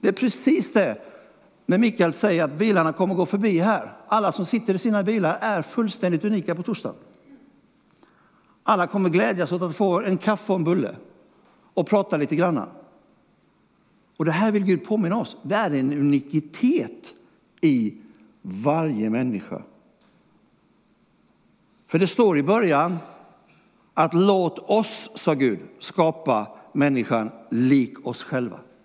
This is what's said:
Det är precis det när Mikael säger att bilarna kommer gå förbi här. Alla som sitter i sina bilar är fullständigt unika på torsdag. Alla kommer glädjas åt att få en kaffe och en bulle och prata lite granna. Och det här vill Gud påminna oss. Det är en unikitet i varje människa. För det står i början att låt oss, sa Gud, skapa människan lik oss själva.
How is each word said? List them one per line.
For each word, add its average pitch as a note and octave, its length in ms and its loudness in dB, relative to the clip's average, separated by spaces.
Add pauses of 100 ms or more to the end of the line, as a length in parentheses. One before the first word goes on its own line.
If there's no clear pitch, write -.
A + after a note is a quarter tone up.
Det G#3+ 80 2
är G3 40 2
precis B3+ 600 0
det E3+ 260 2 (680)
när F3+ 120 2
Mikael G#3+ 340 2
säger E3+ 320 0
att D3 140 -4
bilarna F3+ 340 2
kommer F#3+ 220 -2
gå F3 120 0
förbi G3+ 320 0
här. F3+ 380 -2 (120)
Alla G#3 240 2
som F#3 140 -4
sitter A3 280 -2
i F#3+ 40 -2
sina G#3 240 0
bilar F#3 380 0
är G#3 220 -2
fullständigt F#3 640 -2
unika G#3 300 -2
på F3+ 80 -10
torsdag. F3 320 -6 (1700)
Alla F#3 240 2
kommer F#3+ 220 0
glädjas F3+ 440 0
åt F3 100 -2
att E3+ 140 -4
få F#3+ 240 2
en G3 180 -2
kaffe - 340 -2
och F#3+ 60 0
en E3 60 0
bulle D3 320 0 (760)
och F3 120 0
prata G3 300 0
lite D3 200 0
granna. D#3+ 320 0 (1500)
Och D#3 80 -2
det D#3+ 80 0
här G#3 200 2
vill G#3 120 2
Gud F3+ 200 2
påminna G#3 320 0
oss. - 260 -6
Det C#3+ 120 -4
är G#3 160 0
en C3+ 220 0
unikitet D3 1200 0 (460)
i B2 340 2 (480)
varje A2+ 680 -2
människa. A2+ 520 -4 (2250)
För D#3+ 120 0
det F#3+ 80 4
står F#3+ 320 4
i C#3+ 40 0
början F3 560 2 (960)
att D#3+ 200 2
låt F#3+ 440 2
oss, - 560 -2
sa - 200 0
Gud, B2+ 240 0 (200)
skapa D3 680 -2 (240)
människan A#2+ 580 0 (200)
lik B2+ 560 2
oss A#2+ 160 -10
själva. B2 380 -6 (240)